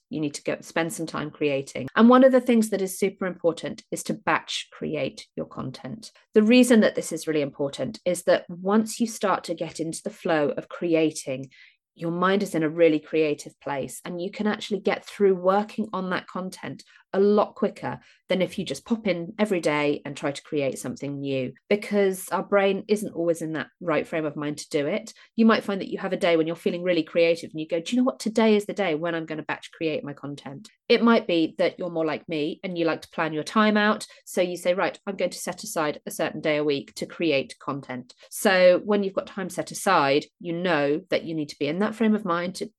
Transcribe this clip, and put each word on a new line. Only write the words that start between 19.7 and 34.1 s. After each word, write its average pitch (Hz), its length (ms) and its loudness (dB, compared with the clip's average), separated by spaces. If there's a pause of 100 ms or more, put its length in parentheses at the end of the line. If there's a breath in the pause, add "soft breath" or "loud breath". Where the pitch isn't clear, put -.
and 143 100 -10
try 143 160 -4
to 135 120 -14
create 139 360 -4
something 139 400 -8
new, 135 320 -4 (180)
because 202 600 0
our 185 140 -2
brain 196 440 0
isn't 208 260 -2
always 170 280 -2
in 160 100 -6
that 151 160 -6 (140)
right 160 260 -2
frame 165 160 -4
of 147 140 -6
mind 147 200 -6
to - 120 -16
do 147 180 0
it. 202 260 -6 (220 soft breath)
You 226 100 4
might 220 200 4
find 196 160 -4
that - 80 -10
you - 80 -6
have 190 160 -6
a 180 40 -2
day 170 200 4
when 156 100 2
you're 165 80 -4
feeling 175 280 -4
really 175 200 2
creative 165 480 0
and 156 80 -10
you 156 80 -8
go, 165 140 -2
"Do 165 120 -6
you 247 80 2
know 254 40 2
what? 254 160 -2
Today 220 340 4
is 202 100 2
the 190 80 -6
day 190 220 -2
when 165 180 -2
I'm 160 120 -4
gonna 156 180 -8
batch - 300 -10
create 156 320 -4
my 143 80 -10
content." 139 560 -14 (180 soft breath)
It 233 160 4
might 226 240 6
be 165 300 2
that 175 200 0
you're 180 120 -6
more 165 160 -2
like 147 240 -4
me 156 340 -4
and 185 140 -6
you 165 80 2
like 160 160 0
to - 80 -18
plan 160 240 -4
your 151 100 -4
time 214 320 2
out. 214 320 0 (160 loud breath)